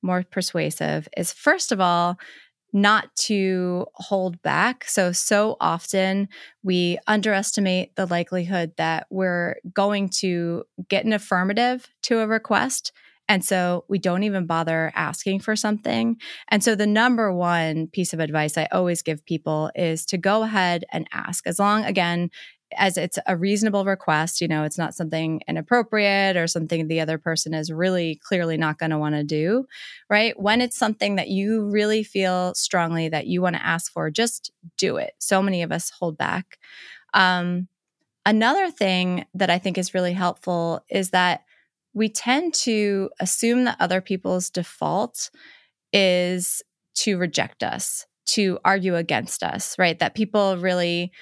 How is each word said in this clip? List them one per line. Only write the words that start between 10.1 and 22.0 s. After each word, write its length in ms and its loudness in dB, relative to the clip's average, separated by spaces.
to 460 -2
get 160 0
an 100 0
affirmative 760 0
to 160 2
a 80 0
request. 640 0
And 160 4
so 440 0
we 100 0
don't 240 0
even 240 0
bother 480 0
asking 460 -2
for 160 -2
something. 600 0
And 140 4
so 120 4
the 100 2
number 480 4
one 540 0
piece 260 -4
of 60 -2
advice 360 0
I 160 0
always 300 0
give 240 -6
people 480 -2
is 340 -2
to 100 -2
go 260 2
ahead 480 0
and 200 -4
ask. 360 -8
As 100 -2
long, 280 2
again, 440 0